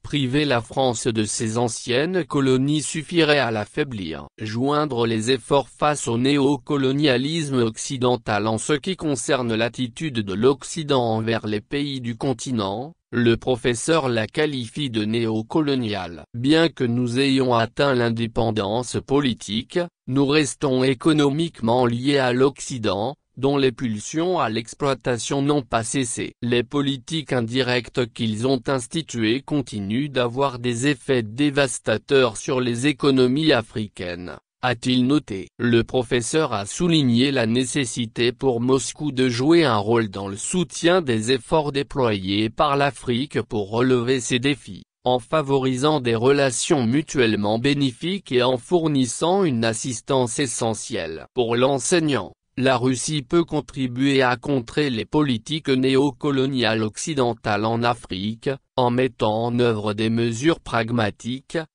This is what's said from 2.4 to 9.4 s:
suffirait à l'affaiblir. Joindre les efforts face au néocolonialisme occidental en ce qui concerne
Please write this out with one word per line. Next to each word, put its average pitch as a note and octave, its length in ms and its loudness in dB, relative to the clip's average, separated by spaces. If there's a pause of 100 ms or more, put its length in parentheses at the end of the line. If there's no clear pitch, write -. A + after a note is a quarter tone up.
suffirait D3+ 580 0
à A#2+ 120 0
l'affaiblir. G#2 760 -6 (100)
Joindre B2 720 0
les A2 240 0
efforts C#3 380 0
face D3 400 -2
au A#2 80 0
néocolonialisme C#3 1400 0
occidental A#2 880 0
en A2 100 0
ce D#3 160 -2
qui E3+ 240 -4
concerne B2+ 580 -2